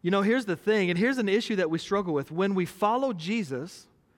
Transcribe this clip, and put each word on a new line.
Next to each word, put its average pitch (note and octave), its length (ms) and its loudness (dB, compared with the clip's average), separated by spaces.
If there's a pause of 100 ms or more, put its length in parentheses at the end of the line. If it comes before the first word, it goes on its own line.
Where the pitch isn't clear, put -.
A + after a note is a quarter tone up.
You F3 80 0
know, G3 100 4
here's A3+ 240 2
the F#3 120 -2
thing, G3+ 340 2
and E3+ 80 0
here's B3+ 180 2
an A3+ 140 0
issue G#3+ 260 2
that F3 140 0
we D#3+ 80 0
struggle G3+ 340 -2
with. C#3 180 -2
When F#3+ 240 0
we F3+ 120 2
follow A#3+ 480 0
Jesus, E3 720 -6 (320)